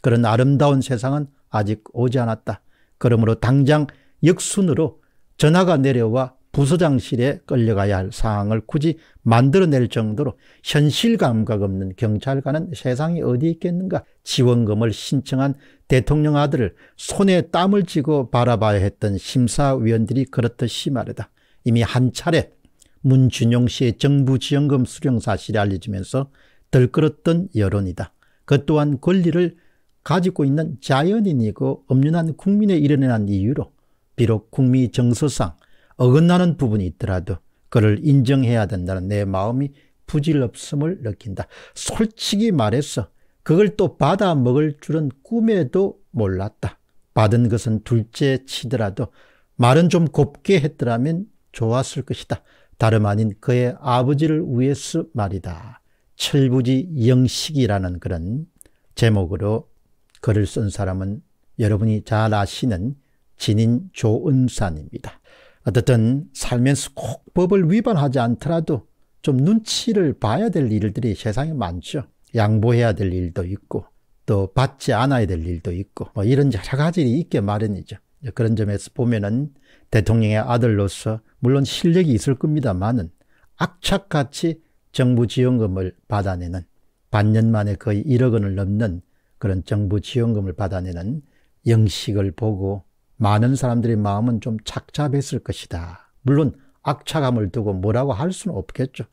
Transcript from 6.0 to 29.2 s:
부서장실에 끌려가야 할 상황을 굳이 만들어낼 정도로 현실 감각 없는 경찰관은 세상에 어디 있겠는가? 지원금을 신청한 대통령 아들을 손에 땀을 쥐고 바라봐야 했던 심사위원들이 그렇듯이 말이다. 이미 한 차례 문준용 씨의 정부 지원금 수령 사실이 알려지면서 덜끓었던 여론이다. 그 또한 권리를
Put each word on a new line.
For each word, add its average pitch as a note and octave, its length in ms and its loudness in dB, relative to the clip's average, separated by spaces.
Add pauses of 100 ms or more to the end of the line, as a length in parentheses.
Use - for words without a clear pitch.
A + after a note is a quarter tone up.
부서장실에 C#3 920 0
끌려가야 G#2 520 0
할 F#2+ 140 -4
상황을 G#2+ 500 -2
굳이 D#3 360 -2 (240)
만들어낼 C3+ 680 4
정도로 A2 500 -4 (260)
현실 D3+ 540 2
감각 A2+ 440 0
없는 F#2+ 340 -4
경찰관은 C3+ 800 -2
세상에 D3 460 -4
어디 B2 280 0
있겠는가? F3 540 -4 (200)
지원금을 A#2 680 2
신청한 C3+ 640 -2 (320)
대통령 D3 480 2
아들을 C3+ 400 0 (220)
손에 F#3+ 520 2
땀을 G3 340 2
쥐고 D3 480 0
바라봐야 A2 480 2
했던 G2 380 -2
심사위원들이 B2 1080 0
그렇듯이 - 640 -4
말이다. A2+ 400 -6 (340)
이미 A#2 180 2
한 B2 300 2
차례 - 400 -2 (500)
문준용 B2 680 4
씨의 A2+ 300 -2
정부 C#3 400 2
지원금 C#3 480 0
수령 B2+ 340 -4
사실이 G#2+ 380 -4
알려지면서 G2+ 720 -4 (400)
덜끓었던 D#3 840 2
여론이다. F#2+ 580 -2 (320)
그 C#3+ 200 0
또한 D3 340 0
권리를 F3 560 0 (480)